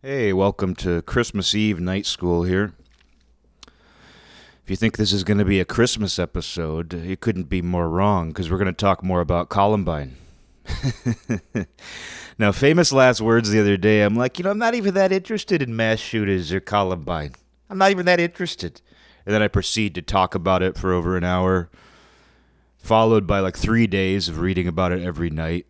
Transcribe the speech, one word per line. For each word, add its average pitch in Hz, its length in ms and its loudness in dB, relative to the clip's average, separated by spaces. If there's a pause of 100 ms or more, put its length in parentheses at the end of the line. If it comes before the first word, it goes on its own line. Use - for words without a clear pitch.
Hey, 131 300 -2
welcome 95 440 0
to 87 260 -2
Christmas - 500 -2
Eve 104 260 0
night 92 280 -4
school 87 340 0
here. 92 320 0 (920)
If - 1000 -20
you 95 80 -4
think 110 220 0
this 101 160 0
is 98 100 -2
gonna 101 220 2
be 98 140 2
a 90 60 0
Christmas 113 520 0
episode, 82 720 -6
you 87 240 -8
couldn't 92 340 -4
be 92 120 -2
more 87 260 0
wrong, 87 460 0
'cause 85 160 -6
we're 92 80 0
gonna 95 160 -2
talk 98 300 0
more 92 180 0
about 85 280 -2
Columbine. 85 680 0 (480)
<laughs> - 1000 -6 (720)
Now, 104 120 4
famous 156 400 4
last 127 300 6
words 113 300 4
the 107 80 4
other 101 180 4
day, 104 240 4
I'm 104 140 2
like, 123 240 -2
"You 175 40 -6
know, 190 60 0
I'm 208 80 -2
not 226 160 0
even 202 220 -2
that 190 160 2
interested 190 500 -2
in 120 140 -4
mass 110 240 0
shooters 98 520 -2
or 95 80 -2
Columbine. 87 760 -2 (340)
I'm 196 80 -10
not 190 140 4
even 180 160 0
that 180 120 4
interested." 170 600 -6 (460)
And 104 80 0
then 107 80 4
I 104 60 0
proceed 101 440 -2
to 85 80 -10
talk 92 320 0
about 92 300 0
it 92 140 -2
for 92 160 -2
over 90 220 0
an 87 80 -2
hour, 90 460 0 (1040)
followed 110 520 2
by, 98 120 0
like, 92 160 -2
three 113 300 0
days 95 420 0
of 80 120 -6
reading 90 280 0
about 90 260 0
it 90 100 -4
every 85 260 -4
night. 80 400 -4